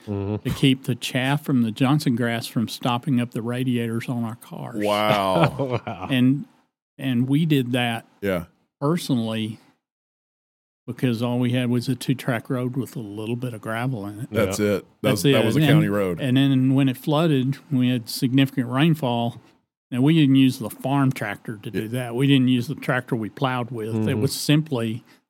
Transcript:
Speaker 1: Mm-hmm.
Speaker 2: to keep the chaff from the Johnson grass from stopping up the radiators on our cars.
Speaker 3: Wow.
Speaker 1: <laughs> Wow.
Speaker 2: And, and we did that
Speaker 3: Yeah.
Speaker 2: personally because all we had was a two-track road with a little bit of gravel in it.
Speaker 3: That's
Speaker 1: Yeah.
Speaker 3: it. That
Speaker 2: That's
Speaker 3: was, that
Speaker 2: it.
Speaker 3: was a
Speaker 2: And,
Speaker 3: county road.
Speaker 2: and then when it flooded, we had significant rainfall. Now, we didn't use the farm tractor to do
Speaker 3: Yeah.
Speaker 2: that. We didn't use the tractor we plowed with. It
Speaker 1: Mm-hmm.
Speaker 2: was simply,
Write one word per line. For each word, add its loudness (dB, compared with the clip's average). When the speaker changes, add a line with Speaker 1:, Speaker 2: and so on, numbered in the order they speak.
Speaker 1:
Mm-hmm. -4
Speaker 2:
to -2
keep 2
the -2
chaff -2
from 2
the 0
Johnson 2
grass -2
from -2
stopping -2
up -4
the -8
radiators -4
on -4
our -8
cars. -10
Speaker 3:
Wow. 2
Speaker 1:
<laughs> -10
Wow. -10
Speaker 2:
And, 2
and -2
we 2
did 2
that -2
Speaker 3:
Yeah. -2
Speaker 2:
personally -2
because -2
all -2
we 0
had 0
was -2
a 0
two-track -4
road -4
with -6
a -10
little -6
bit -6
of -12
gravel -4
in -10
it. -10
Speaker 3:
That's 0
Speaker 1:
Yeah. 2
Speaker 3:
it. 2
That -20
Speaker 2:
That's 2
Speaker 3:
was, 0
that 6
Speaker 2:
it. 4
Speaker 3:
was 2
a 4
Speaker 2:
And, 4
Speaker 3:
county 6
road. 0
Speaker 2:
and 0
then 4
when 4
it -2
flooded, 0
we 2
had -4
significant 0
rainfall. 0
Now, -2
we 4
didn't 6
use 4
the -8
farm 0
tractor -8
to -12
do -4
Speaker 3:
Yeah. -6
Speaker 2:
that. -6
We 0
didn't 4
use 2
the -6
tractor -4
we -4
plowed -4
with. -6
It 0
Speaker 1:
Mm-hmm. 0
Speaker 2:
was 0
simply, 0